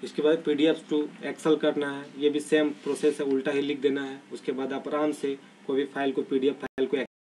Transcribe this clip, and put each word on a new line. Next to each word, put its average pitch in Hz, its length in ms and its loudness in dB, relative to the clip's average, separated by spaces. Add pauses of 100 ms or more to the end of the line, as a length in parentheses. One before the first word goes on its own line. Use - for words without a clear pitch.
इसके 127 180 -6
बाद 156 240 4
PDF 151 440 4
to 151 100 2 (260)
Excel 151 360 2
करना 147 300 0
है, 139 140 -8 (120)
ये 147 120 2
भी 147 120 0
same 151 280 2 (140)
process 143 380 0
है, 143 60 -2
उल्टा 135 240 0
ही 139 100 0
लिख 143 200 -2
देना 139 220 2
है। 135 180 -10 (120)
उसके 131 180 -8
बाद 131 220 -4
आप 131 140 -6
आराम 151 260 0
से 139 240 -4 (300)
कोई 135 100 0
भी 139 160 2
file 139 180 0
को, 143 120 -2
पीडीएफ़ 135 320 2
फाइल 135 320 -2
को 143 100 0
Excel 123 120 -2 (120)